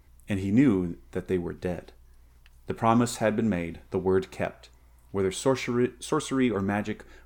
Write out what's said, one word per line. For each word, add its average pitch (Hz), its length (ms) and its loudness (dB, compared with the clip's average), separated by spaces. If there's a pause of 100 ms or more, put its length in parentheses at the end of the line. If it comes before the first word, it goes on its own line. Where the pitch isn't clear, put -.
(280)
and 101 100 -2
he 98 140 -2
knew 98 460 4 (140)
that 90 140 -6
they 92 120 0
were 82 140 -6
dead. 87 400 -8 (760)
The 123 60 -6
promise 117 420 2
had 110 180 2
been 113 140 0
made, 85 320 -4 (100)
the 98 80 -2
word 92 320 2
kept. - 380 -8 (420)
Whether 95 220 0
sorcery, 123 680 0
sorcery 135 520 0
or 101 100 0
magic, 104 440 -2 (220)